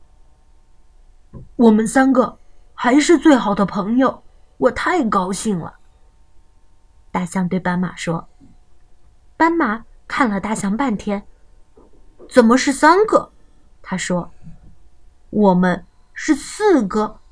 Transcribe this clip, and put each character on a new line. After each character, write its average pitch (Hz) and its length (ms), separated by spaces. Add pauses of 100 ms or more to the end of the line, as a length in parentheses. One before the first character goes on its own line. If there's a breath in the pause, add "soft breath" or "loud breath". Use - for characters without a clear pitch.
(1600)
“我 233 140
们 220 160
三 269 260
个 247 260 (360)
还 247 240
是 302 180
最 285 200
好 208 180
的 202 100
朋 202 340
友， - 260 (320)
我 - 140
太 311 380
高 190 240
兴 196 260
了。” - 200 (1300)
大 180 140
象 180 240
对 185 120
斑 180 180
马 180 160
说。 - 340 (1080)
斑 339 160
马 240 320 (220)
看 262 220
了 196 120
大 214 140
象 202 220
半 254 200
天 202 300 (1040)
，“怎 247 160
么 226 120
是 269 160
三 339 340
个？” - 260 (500)
他 - 140
说 175 340 (1000)
，“我 202 240
们 180 300 (280)
是 - 220
四 311 520
个 214 340 (120)